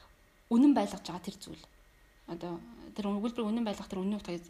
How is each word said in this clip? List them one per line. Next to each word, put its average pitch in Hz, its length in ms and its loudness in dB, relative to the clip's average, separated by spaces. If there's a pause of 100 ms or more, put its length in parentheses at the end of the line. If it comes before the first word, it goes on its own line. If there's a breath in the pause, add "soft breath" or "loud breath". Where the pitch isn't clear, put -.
(520 loud breath)
үнэн 262 260 8
байлгаж 202 240 0
байгаа 180 240 -8
тэр - 160 -8
зүйл. - 240 -14 (640)
Одоо 170 300 -6 (340)
тэр 202 160 -6
өгүүлбэр 220 380 -2
үнэн 226 180 0
байлгах 202 240 -4
тэр 190 160 -4
үнний 208 140 0
утгыг 175 300 -8